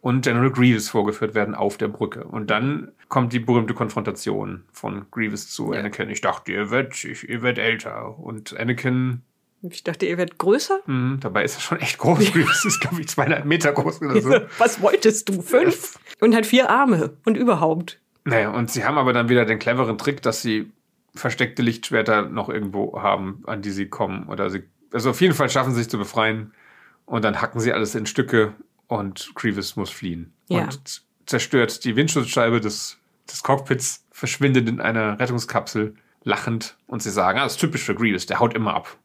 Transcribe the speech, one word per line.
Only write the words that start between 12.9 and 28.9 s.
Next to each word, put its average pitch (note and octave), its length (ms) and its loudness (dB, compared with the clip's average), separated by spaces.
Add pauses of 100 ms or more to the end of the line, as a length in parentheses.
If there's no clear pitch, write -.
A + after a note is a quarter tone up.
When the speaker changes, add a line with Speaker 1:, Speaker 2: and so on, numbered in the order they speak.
Speaker 1:
ich, D#3 100 -8
zweieinhalb D3 360 0
Meter D3+ 280 2
groß C#3+ 300 -2
oder D#3 200 4
so. B3 80 0
Speaker 2:
<laughs> A#3 280 4
"Was A#3 220 4
wolltest A3 480 4
du? F#3+ 140 -2
Fünf?" - 560 2 (220)
Und A3 140 8
hat A3+ 120 4
vier B3+ 240 4
Arme A3 400 4 (160)
und A3 100 4
überhaupt. E3+ 640 2 (240)
Speaker 1:
Naja, A2 260 2
und A2+ 200 -2
sie G#2+ 140 -4
haben C#3 120 2
aber B2+ 160 4
dann A#2 160 4
wieder B2 160 6
den A2 140 0
cleveren A#2+ 400 0
Trick, C#3+ 240 -2
dass A2+ 200 0
sie A2 280 -2 (440)
versteckte B2 480 -2
Lichtschwerter A2 600 2
noch F#2+ 260 -6
irgendwo G2+ 540 -4
haben, G2 440 -2
an G#2 160 -6
die G2+ 80 -6
sie G2 180 -4
kommen. F#2+ 400 -6
Oder G2 220 -4
sie, F#2+ 120 -8 (300)
also A#2+ 180 0
auf B2 100 -2
jeden F3+ 140 6
Fall B2+ 160 0
schaffen C3 220 2
sie A#2 80 0
sich A2+ 100 -4
zu A#2 80 -4
befreien. A2 540 -2 (540)
Und A2+ 180 -2
dann G#2 160 0
hacken A#2+ 200 -4
sie A#2 120 2
alles G#2+ 240 -2
in G#2+ 100 -4
Stücke A2 460 2 (340)
und G2+ 480 -6